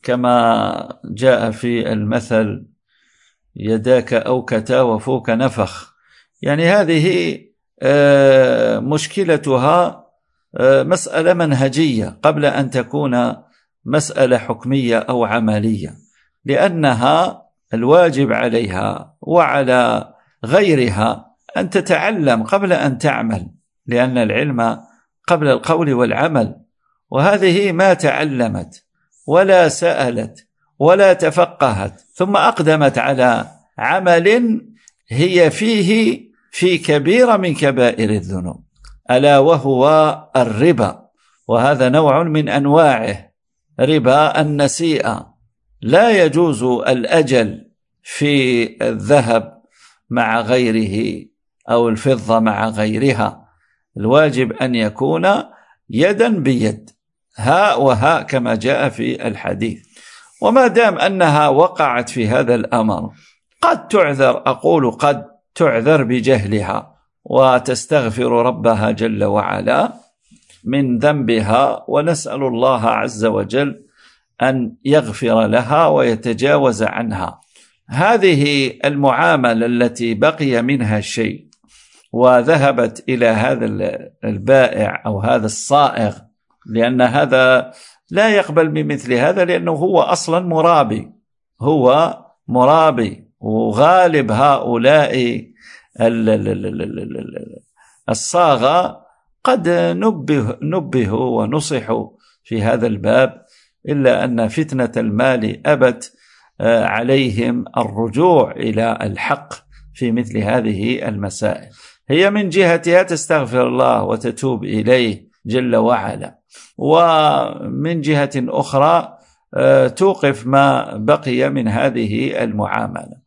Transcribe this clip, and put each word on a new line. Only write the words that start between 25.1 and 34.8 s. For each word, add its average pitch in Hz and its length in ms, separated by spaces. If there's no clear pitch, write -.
قبل 151 220
القول 143 460
والعمل، 123 640
وهذه 190 640
ما 185 220
تعلمت 127 920
ولا 180 420
سألت 131 800
ولا 190 340
تفقهت، 147 880
ثم 202 220
أقدمت 151 640
على 123 480
عمل 185 840